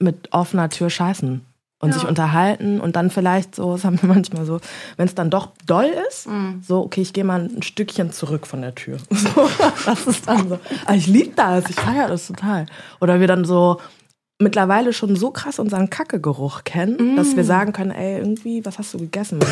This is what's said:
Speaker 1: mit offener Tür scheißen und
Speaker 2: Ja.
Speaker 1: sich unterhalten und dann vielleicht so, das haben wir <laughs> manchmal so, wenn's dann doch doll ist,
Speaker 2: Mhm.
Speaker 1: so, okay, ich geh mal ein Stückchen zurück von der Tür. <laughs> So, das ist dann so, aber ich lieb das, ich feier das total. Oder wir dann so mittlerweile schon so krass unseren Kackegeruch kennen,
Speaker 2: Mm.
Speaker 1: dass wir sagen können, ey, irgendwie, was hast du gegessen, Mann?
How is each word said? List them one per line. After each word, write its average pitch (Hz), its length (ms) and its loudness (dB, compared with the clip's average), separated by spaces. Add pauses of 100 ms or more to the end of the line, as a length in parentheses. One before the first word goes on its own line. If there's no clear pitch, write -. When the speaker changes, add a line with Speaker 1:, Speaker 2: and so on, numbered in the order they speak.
Speaker 1:
mit 180 320 0
offener 175 380 0
Tür 175 200 -2
scheißen 147 520 -2 (380)
und 151 100 2
Speaker 2:
Ja. - 80 2
Speaker 1:
sich 170 100 -2
unterhalten 175 720 2
und 170 160 -2
dann 175 140 2
vielleicht 185 460 0
so, 180 160 -4
das 185 120 -4
haben 180 160 2
wir 190 80 4
<laughs> 185 140 6
manchmal 160 240 -6
so, 165 120 -4 (380)
wenn's 180 180 -2
dann 170 140 -2
doch 190 220 0 (160)
doll 208 240 2 (180)
ist, - 180 -12
Speaker 2:
Mhm. 190 400 -6
Speaker 1:
so, 185 160 0
okay, - 200 -4
ich 185 100 -6
geh 196 120 -2
mal 180 180 0
ein 226 200 -6
Stückchen 202 480 -4
zurück 151 360 -6
von 131 160 -8
der 127 120 -8
Tür. 131 300 -10
<laughs> - 60 -16
So, 208 400 2 (340)
das - 220 0
ist - 200 0
dann 208 220 2
so, 180 100 -4 (280)
aber 202 100 4
ich 165 120 4
lieb 240 280 6
das, 180 320 2
ich 175 80 -12
feier 247 320 0
das 170 180 -4
total. 185 380 -2 (380)
Oder 180 180 6
wir 190 60 6
dann 180 180 4
so 175 380 4 (580)
mittlerweile 208 520 4
schon 202 220 0
so 214 160 0
krass - 300 -8
unseren 196 300 0
Kackegeruch 147 720 -4
kennen, 233 500 0
Speaker 2:
Mm. - 20 2
Speaker 1:
dass 285 200 4
wir 175 80 4
sagen 185 280 2
können, 190 200 -4
ey, 190 260 -6
irgendwie, 220 460 -4
was 196 140 -10
hast 208 140 -10
du 170 60 -10
gegessen, 170 400 -6
Mann? 143 140 2